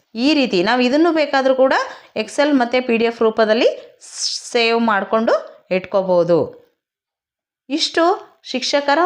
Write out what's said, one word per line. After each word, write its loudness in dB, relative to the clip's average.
ಈ 0
ರೀತಿ 0
ನಾವು 0
ಇದನ್ನು 2
ಬೇಕಾದರೂ 0
ಕೂಡ 2
Excel -2
ಮತ್ತು 0
ಪಿ 0
ಡಿ 0
ಎಫ್ -2
ರೂಪದಲ್ಲಿ 2
ಸೇವ್ 2
ಮಾಡಿಕೊಂಡು 0
ಇಟ್ಕೋಬೋದು. 0
ಇಷ್ಟು -2
ಶಿಕ್ಷಕರ -2